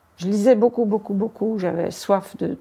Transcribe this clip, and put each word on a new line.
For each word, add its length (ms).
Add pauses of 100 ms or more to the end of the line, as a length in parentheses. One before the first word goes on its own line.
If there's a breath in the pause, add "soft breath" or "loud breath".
(180)
je 100
lisais 260
beaucoup, 320
beaucoup, 300
beaucoup. 420
J'avais 320
soif 480
de, 240